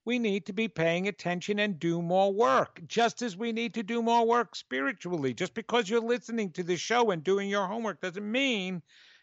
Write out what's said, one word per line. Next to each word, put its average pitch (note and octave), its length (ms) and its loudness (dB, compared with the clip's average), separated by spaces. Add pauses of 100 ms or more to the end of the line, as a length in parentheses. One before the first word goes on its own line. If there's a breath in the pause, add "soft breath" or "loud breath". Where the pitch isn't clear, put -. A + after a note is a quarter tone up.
we B3 160 -2
need G3+ 260 0
to G#3 80 -10
be A3+ 140 0
paying E3+ 400 0
attention F3+ 500 -4
and G#3 220 0
do E3+ 200 0
more F#3 320 4
work, A#3 540 2
just A3+ 380 0
as G#3+ 120 -4
we A#3 160 -4
need A3+ 220 -4
to A3+ 80 -4
do A3+ 220 -2
more A#3 240 4
work A#3 280 2
spiritually. F3+ 760 -2
Just F3+ 220 -4
because A3 340 0
you're A#3 100 2
listening A3+ 520 -2
to F3+ 120 -6
the E3+ 140 0
show A3+ 320 2
and E3 140 0
doing G3 260 0
your G3+ 160 2
homework G#3 360 -4
doesn't G3+ 300 -6
mean G#3+ 520 0 (400 soft breath)